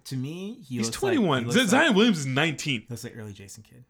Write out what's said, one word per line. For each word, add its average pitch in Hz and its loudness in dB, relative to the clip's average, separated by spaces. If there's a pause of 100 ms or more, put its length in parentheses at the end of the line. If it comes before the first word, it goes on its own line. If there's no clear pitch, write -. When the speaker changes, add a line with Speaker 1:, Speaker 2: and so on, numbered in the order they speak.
Speaker 1:
to 135 -10
me, 175 -8
he 123 -8
Speaker 2:
He's 220 -2
Speaker 1:
looks 233 -6
Speaker 2:
twenty-one. 208 2
Speaker 1:
like, 120 -2
he 220 6
looks 220 2
Speaker 2:
Z-, 254 6
Zion 320 4
Speaker 1:
like, 233 4
Speaker 2:
Williams 208 4
is 135 -6
nineteen. 135 -2
Speaker 1:
looks 117 -10
like 113 -14
early 104 -12
Jason 98 -20
Kidd. 123 -20